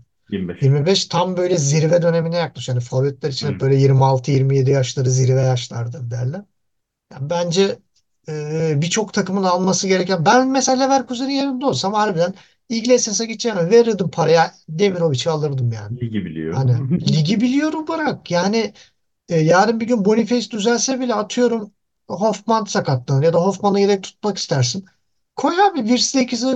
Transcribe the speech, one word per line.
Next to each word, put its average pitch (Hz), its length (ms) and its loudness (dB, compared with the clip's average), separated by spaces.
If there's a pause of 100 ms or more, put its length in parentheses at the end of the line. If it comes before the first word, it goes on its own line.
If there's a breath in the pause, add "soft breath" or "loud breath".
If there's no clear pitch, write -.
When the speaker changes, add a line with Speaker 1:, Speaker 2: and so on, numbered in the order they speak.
(280)
Speaker 1:
Yirmi 92 200 -6
beş. 87 120 -10
Speaker 2:
Yirmi 139 260 2
beş 190 200 0
tam 180 300 -2
böyle 180 220 0
zirve 156 440 2
dönemine 165 340 0
yaklaşıyor. 131 400 -4
Yani 120 80 -2
forvetler 135 460 -2
için - 180 -6
hep 95 120 -4
Speaker 1:
Aynen. - 20 -2
Speaker 2:
böyle 135 140 4
yirmi 135 280 4
altı, 135 260 0
yirmi 135 260 2
yedi 135 140 2
yaşları 131 400 0
zirve 131 320 2
yaşlardır 123 680 -4
derler. 127 320 -6 (720)
Yani 139 180 -10
bence, 175 480 0 (500)
e, 156 540 -4
birçok 214 320 -4
takımın 196 300 -2
alması 185 440 0
gereken, 185 380 0
ben 254 220 4
mesela 262 360 0
Leverkusen'in 269 460 -2
yerinde 277 360 -2
olsam 190 280 -2
harbiden 190 400 0 (340 loud breath)
Iglesias'a 226 560 0
gideceğime 220 460 -4
verirdim 220 400 4
paraya, 165 440 2 (140)
Demirovic'i 165 600 0
alırdım 139 420 -2
yani. 107 280 -10
Speaker 1:
Ligi 107 240 -4
biliyor. 80 320 -6
Speaker 2:
Hani 131 340 0
Speaker 1:
<laughs> 170 100 0
Speaker 2:
ligi 156 400 2
biliyorum 302 480 0
bırak. 311 420 -4
Yani, 208 440 0 (540 loud breath)
e, 170 120 0
yarın 190 400 4
bir 226 60 -4
gün 220 180 0
Boniface 220 460 2
düzelse 233 500 -2
bile 240 140 -2
atıyorum 220 580 -2 (360)
Hoffman 220 560 -2
sakatlanır 143 600 0
ya 165 80 4
da 170 60 2
Hoffman'ı 196 420 0
yedek 202 240 2
tutmak - 340 -6
istersin. 147 480 -2 (500 soft breath)
Koy 339 260 0
abi 392 180 2
Wirtz'le 233 360 0
ikisi 254 400 0